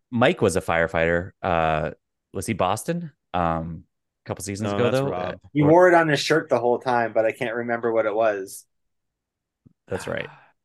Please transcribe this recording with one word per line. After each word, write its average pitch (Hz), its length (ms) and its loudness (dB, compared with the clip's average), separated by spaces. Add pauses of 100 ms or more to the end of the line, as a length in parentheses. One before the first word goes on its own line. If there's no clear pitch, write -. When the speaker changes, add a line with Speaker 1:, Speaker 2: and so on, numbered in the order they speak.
(120)
Speaker 1:
Mike 127 300 2
was 95 140 2
a 90 60 0
firefighter. 85 720 0 (100)
Uh, 80 500 0 (400)
was 95 140 -8
he 113 80 -2
Boston? 113 580 -4 (220)
Um, 82 520 -2 (380)
a - 40 -20
couple 101 160 -8
seasons 101 260 -6
Speaker 2:
No, 101 60 -4
Speaker 1:
ago, 113 160 0
Speaker 2:
that's 131 60 0
Speaker 1:
though? 139 120 -2
Speaker 2:
Rob. 90 300 -8 (120)
Speaker 3:
He 147 120 0
Speaker 1:
Or 147 60 4
Speaker 3:
wore 180 180 8
it 175 80 6
on 160 140 4
his 143 100 0
shirt 156 300 0
the 123 100 2
whole 120 200 2
time, 120 320 0
but 113 140 2
I 110 60 2
can't 117 240 -6
remember 120 360 -2
what 110 140 2
it 104 80 -2
was. 104 540 -2 (1200)
Speaker 1:
That's - 200 -8
right. - 220 -6 (360)